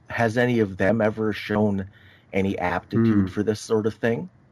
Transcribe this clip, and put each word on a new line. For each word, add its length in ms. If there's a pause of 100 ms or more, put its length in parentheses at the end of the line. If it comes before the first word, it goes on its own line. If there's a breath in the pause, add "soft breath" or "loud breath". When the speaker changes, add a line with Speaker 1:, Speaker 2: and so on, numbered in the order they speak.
Speaker 1:
has 280
any 220
of 160
them 240
ever 320
shown 560 (460 soft breath)
any 260
aptitude 680
Speaker 2:
Mm. 20
Speaker 1:
for 120
this 200
sort 240
of 80
thing? 360 (220)